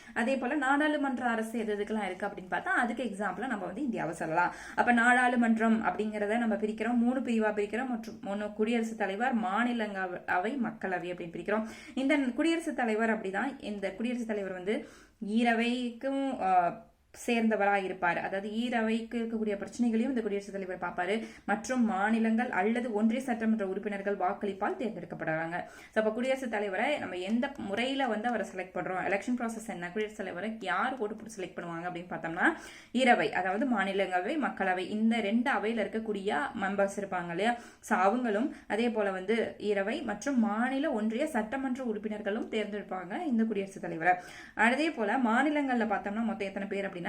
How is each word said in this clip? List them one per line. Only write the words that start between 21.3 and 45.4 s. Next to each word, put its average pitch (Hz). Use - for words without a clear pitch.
மற்றும் 226
மாநிலங்கள் 220
அல்லது 233
ஒன்றிய 226
சட்டமன்ற 220
உறுப்பினர்கள் 202
வாக்களிப்பால் 202
தேர்ந்தெடுக்கப்படுறாங்க. 170
So, -
அப்ப 214
குடியரசுத் 254
தலைவரை 208
நம்ம 185
எந்த 226
முறையில 247
வந்து 214
அவரை 220
செலக்ட் 185
பண்றோம், 180
எலெக்ஷன் 202
ப்ராசஸ் 226
என்ன, 175
குடியரசுத் 214
தலைவரை 196
யார் 196
ஓட்டு 214
போட்டு 220
செலக்ட் 180
பண்ணுவாங்க 170
அப்படின்னு 175
பார்த்தோம்னா, 170
ஈரவை, 247
அதாவது 190
மாநிலங்களவை, 196
மக்களவை, 185
இந்த 220
ரெண்டு 226
அவையில 233
இருக்கக்கூடிய 208
மெம்பர்ஸ் 196
இருப்பாங்க 180
இல்லையா? 202
So, -
அவங்களும் 226
அதே 226
போல 214
வந்து 190
ஈரவை 208
மற்றும் 240
மாநில 254
ஒன்றிய 220
சட்டமன்ற 262
உறுப்பினர்களும் 214
தேர்ந்தெடுப்பாங்க 202
இந்த 233
குடியரசுத் 202
தலைவரை. 170
அதே 262
போல 220
மாநிலங்கள்ல 262